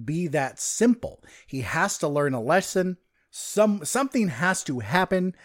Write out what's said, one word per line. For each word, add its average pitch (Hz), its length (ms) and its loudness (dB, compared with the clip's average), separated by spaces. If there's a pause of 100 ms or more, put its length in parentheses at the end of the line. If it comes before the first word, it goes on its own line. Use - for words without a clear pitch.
be 160 260 -2
that 139 320 -2
simple. - 640 0 (220)
He 131 160 -6
has 165 360 -2
to 160 100 0
learn 143 260 0
a 117 80 -4
lesson. 180 560 0 (320)
Some, 208 540 0
something 254 440 0
has 175 360 0
to 127 160 -4
happen 180 540 0 (100)